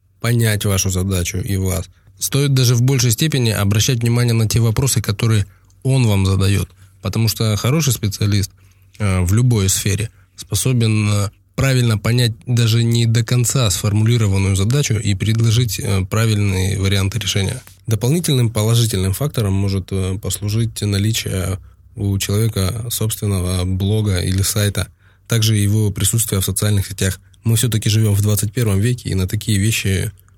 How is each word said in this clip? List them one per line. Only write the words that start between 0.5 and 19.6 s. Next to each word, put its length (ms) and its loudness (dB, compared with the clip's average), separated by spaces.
вашу 240 0
задачу 480 -2
и 200 -2
вас. 280 -2
Стоит 340 0
даже 220 4
в 80 2
большей 280 2
степени 380 0
обращать 520 0
внимание 320 2
на 140 2
те 120 0
вопросы, 420 0
которые 440 0
он 240 2
вам 180 2
задает. 440 2
Потому 260 0
что 300 0
хороший 360 0
специалист, 580 -2
э, 220 0
в 120 2
любой 360 4
сфере 400 -2
способен, 720 0
э, 200 0
правильно 420 2
понять 340 2
даже 380 2
не 220 2
до 180 2
конца 460 0
сформулированную 840 2
задачу 400 0
и 200 0
предложить, 640 0
э, 300 -2
правильные 720 0
варианты 400 0
решения. 420 -4
Дополнительным 600 0
положительным 640 0
фактором 400 -2
может, 380 -2